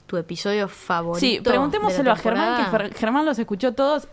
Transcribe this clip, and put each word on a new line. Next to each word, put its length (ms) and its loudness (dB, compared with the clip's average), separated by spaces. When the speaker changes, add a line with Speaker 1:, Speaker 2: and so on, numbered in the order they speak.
Speaker 1:
tu 120 -6
episodio 520 -2
favorito 500 -4
Speaker 2:
Sí, 240 2
preguntémoselo 600 2
Speaker 1:
de 60 4
la 40 6
Speaker 2:
a 40 2
Germán, 400 0
que 60 0
Speaker 1:
temporada? 280 0
Speaker 2:
Fer-, 60 -16
Germán 280 0
los 140 0
escuchó 340 -2
todos. 400 0